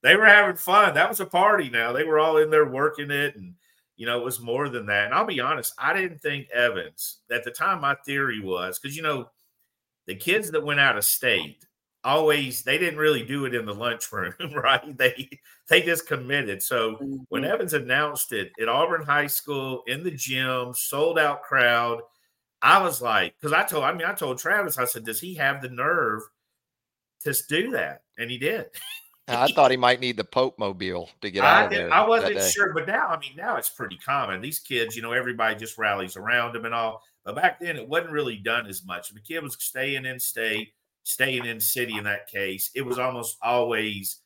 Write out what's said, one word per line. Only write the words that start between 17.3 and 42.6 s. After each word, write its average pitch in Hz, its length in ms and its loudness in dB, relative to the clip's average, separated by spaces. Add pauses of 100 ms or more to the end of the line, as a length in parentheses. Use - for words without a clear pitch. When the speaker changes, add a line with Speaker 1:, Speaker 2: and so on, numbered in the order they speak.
Speaker 2:
Mm-hmm. 175 80 -2
Speaker 1:
Evans 180 220 -2
announced 139 580 -2
it 98 280 -6
at 113 80 0
Auburn 160 360 2
High 143 220 2
School 135 600 -6
in 135 180 -4
the 180 80 -2
gym, 131 640 -2
sold 160 440 0
out 143 240 2
crowd, 120 580 2 (640)
I 175 200 8
was 143 200 -2
like, 101 380 2
'cause 151 120 -2
I 180 120 4
told, 151 200 -2
I 151 80 2
mean, 170 140 -4
I 196 80 -2
told 131 240 -4
Travis, 185 400 -2
I 127 80 0
said, 113 180 -8
"Does 113 160 -6
he 180 160 -10
have 139 260 -2
the 131 60 -10
nerve 123 540 -2 (1000)
to 147 80 -4
s-, - 160 -4
do 190 260 -2
that?" 80 300 -4 (160)
And 117 120 -6
he 123 80 -8
did. 143 280 -4 (320)
<laughs> - 300 -20
Speaker 3:
I 123 240 2
thought 139 180 6
he 127 60 4
might 123 240 4
need 123 160 -4
the 107 80 -4
Pope - 340 0
Mobile 92 520 -4 (100)
to 104 100 -6
get 101 140 2
Speaker 1:
I - 80 10
Speaker 3:
out 202 140 6
of - 40 -2
Speaker 1:
did, 202 80 -2
Speaker 3:
there - 120 -2
Speaker 1:
I 170 100 8
Speaker 3:
that 214 80 4
Speaker 1:
wasn't 220 260 2
Speaker 3:
day. 196 160 0
Speaker 1:
sure, 196 240 2
but 160 140 -4
now, 214 200 -2
I 160 100 -2
mean, 135 180 -14
now 202 200 -4
it's 117 120 -4
pretty 101 300 -8
common. 113 420 -2
These 147 200 -8
kids, 117 360 -4
you 113 60 -10
know, 117 100 -6
everybody 117 420 -2
just 110 240 -12
rallies 98 380 -2
around 117 400 -2
him 113 80 -8
and 117 100 -4
all. 113 280 -4 (220)
But - 120 -8
back 175 240 0
then, 170 160 -6
it 113 120 -10
wasn't 165 240 -2
really 135 260 -2
done 113 280 -4
as 90 180 -12
much. 101 260 -10
If 104 80 -20
a - 20 -20
kid 160 220 -8
was 139 200 -10
staying 135 440 -4
in 127 120 -8
state, 110 540 -4 (320)
staying 131 420 -2
in 113 140 -6
city 113 360 -2
in 104 80 -6
that 101 240 -4
case, 98 460 -6